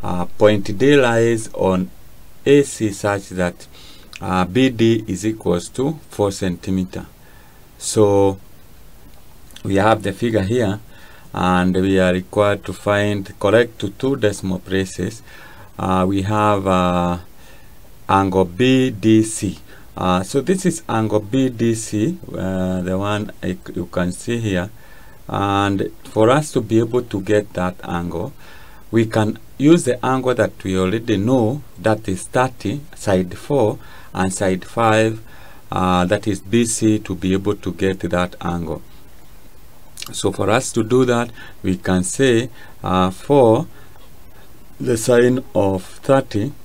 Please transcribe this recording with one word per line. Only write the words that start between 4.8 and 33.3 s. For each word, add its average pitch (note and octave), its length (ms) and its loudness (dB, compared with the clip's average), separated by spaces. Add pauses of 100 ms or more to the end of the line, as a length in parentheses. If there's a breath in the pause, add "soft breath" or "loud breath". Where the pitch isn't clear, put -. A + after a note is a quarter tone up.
is F#2+ 200 -4
equals F2+ 440 -2
to D3 280 -4 (120)
four G2+ 220 0
centimeter. F#2 760 -4 (720 soft breath)
So G2 600 2 (1300)
we F#2+ 120 0
have G#2+ 260 4
the G2+ 100 -2
figure A2 300 0
here, A2 380 0 (520 loud breath)
and F#2 420 2
we F#2+ 240 2
are F#2 140 4
required G2+ 520 0
to G2 80 -8
find, G2+ 680 -2
correct A2+ 420 4
to G2 100 -4
two C3+ 260 -2
decimal G2 440 -2
places. F#2+ 600 -4 (560 loud breath)
Uh, F#2 300 2
we G2 140 0
have, G#2 440 2
uh, F2+ 520 2 (920 loud breath)
angle G2 360 4
B B2+ 460 2
D A2 320 4
C. G2+ 360 -4 (380 loud breath)
Uh, F2+ 260 0
so C3+ 180 -2
this F#3 240 -2
is F3 240 0
angle G#2+ 320 0
B C3 280 0
D A#2 260 0
C, A2+ 440 -2 (140)
uh, F#2 480 -2
the F#2 160 -2
one G#2 360 -4 (100)
I F#2 120 -4
c-, - 200 -14
you F2 120 -6
can F2+ 260 -2
see A#2 260 -4
here. G2+ 320 -2 (580 loud breath)
And G2+ 640 0 (140)
for A2 260 4
us D3+ 220 2
to C3 80 2
be A2 180 2
able A#2 240 2
to G#2 180 -4
get G#2 340 0
that F2+ 280 -2
angle, F2 500 -6 (580 loud breath)
we A2+ 160 4
can A2 320 0 (200)
use D#3 260 6
the B2 200 -2
angle B2+ 300 0
that G#2 180 2 (100)
we F#2+ 160 0
already G#2 380 0
know, A#2+ 460 2 (160)
that G#2 300 0
is F#2 140 -4
thirty, - 580 -2 (140)
side F#2 420 0